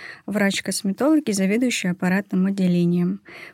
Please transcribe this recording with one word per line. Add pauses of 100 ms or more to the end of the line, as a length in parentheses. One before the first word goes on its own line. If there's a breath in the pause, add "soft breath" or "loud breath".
(260 loud breath)
врач-косметолог
и
заведующий
аппаратным
отделением. (320 loud breath)